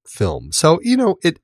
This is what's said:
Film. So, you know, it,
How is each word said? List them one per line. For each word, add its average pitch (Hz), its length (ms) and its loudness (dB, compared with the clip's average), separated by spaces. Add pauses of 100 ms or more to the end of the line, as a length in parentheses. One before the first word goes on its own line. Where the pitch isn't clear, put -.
Film. 76 440 -4
So, - 300 2
you 247 160 0
know, 214 260 2
it, 170 200 -2